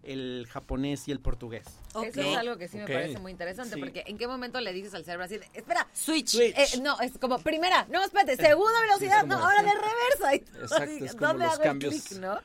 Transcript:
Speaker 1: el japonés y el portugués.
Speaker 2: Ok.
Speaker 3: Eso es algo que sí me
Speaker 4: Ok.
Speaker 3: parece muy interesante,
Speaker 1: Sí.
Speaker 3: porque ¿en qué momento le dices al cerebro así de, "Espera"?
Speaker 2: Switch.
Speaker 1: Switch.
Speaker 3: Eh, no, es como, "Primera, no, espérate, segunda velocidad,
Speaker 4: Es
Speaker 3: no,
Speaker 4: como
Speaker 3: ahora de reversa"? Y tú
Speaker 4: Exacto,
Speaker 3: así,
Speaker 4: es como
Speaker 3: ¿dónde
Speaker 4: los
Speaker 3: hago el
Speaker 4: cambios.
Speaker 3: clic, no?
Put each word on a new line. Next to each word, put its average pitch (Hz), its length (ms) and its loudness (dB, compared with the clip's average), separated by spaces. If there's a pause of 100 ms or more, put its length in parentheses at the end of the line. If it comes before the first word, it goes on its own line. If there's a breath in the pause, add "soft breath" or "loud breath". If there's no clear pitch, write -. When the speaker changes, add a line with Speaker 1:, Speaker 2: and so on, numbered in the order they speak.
Speaker 1:
el 127 460 -8
japonés 135 580 -6
y 147 40 -6
el 131 80 -6
portugués. 117 460 -4 (280)
Speaker 2:
Ok. 220 120 -4
Speaker 3:
Eso 254 160 -6
es 285 160 0
algo 233 200 -4
que 175 100 -12
sí 208 100 -14
me - 80 -10
Speaker 4:
Ok. - 60 -8
Speaker 3:
parece - 280 -4
muy - 120 -12
interesante, 190 440 -10
Speaker 1:
Sí. 147 60 -8
Speaker 3:
porque 185 260 -10
¿en 208 100 -12
qué 240 100 -6
momento 247 320 -8
le 202 140 -6
dices 196 220 -10
al 165 100 -10
cerebro 175 200 -8
así 202 120 -10
de, 185 160 -16
"Espera"? - 400 -4
Speaker 2:
Switch. 302 360 -2
Speaker 1:
Switch. 226 280 4
Speaker 3:
Eh, 269 240 4
no, 269 200 0
es 254 180 -4
como, 254 200 0
"Primera, 320 520 2
no, 359 120 2
espérate, 294 320 2
segunda 403 460 6
velocidad, 403 400 4
Speaker 4:
Es - 60 0
Speaker 3:
no, 381 80 0
Speaker 4:
como 339 120 2
Speaker 3:
ahora 403 140 8
de 403 120 4
reversa"? 440 640 0
Y - 40 -2
tú - 220 -14
Speaker 4:
Exacto, 294 220 0 (120)
Speaker 3:
así, 277 100 -8
Speaker 4:
es - 100 -8
como 285 120 0
Speaker 3:
¿dónde 320 180 0
Speaker 4:
los 320 80 2
Speaker 3:
hago 302 100 0
el 311 60 4
Speaker 4:
cambios. 285 240 -2
Speaker 3:
clic, 196 260 -10
no? 190 260 -6